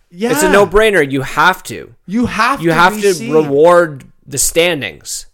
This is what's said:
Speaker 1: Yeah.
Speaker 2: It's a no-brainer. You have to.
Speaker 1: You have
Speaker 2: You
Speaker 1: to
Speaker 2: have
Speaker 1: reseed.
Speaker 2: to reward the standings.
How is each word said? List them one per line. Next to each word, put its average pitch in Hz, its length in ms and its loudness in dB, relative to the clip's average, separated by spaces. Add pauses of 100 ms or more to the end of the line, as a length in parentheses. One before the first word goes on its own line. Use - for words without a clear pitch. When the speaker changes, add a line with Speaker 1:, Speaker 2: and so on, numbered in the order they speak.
(100)
Speaker 1:
Yeah. 202 220 -4
Speaker 2:
It's 294 100 -2
a 302 100 2
no-brainer. 196 580 2
You 135 120 -4
have 165 420 -2
to. 104 300 -14 (120)
Speaker 1:
You 226 200 -4
have 220 340 -4
Speaker 2:
You 165 80 -2
Speaker 1:
to 165 60 2
Speaker 2:
have 175 180 2
Speaker 1:
reseed. 202 360 -2
Speaker 2:
to - 60 -6
reward 156 680 2 (220)
the 139 120 -12
standings. 143 960 -4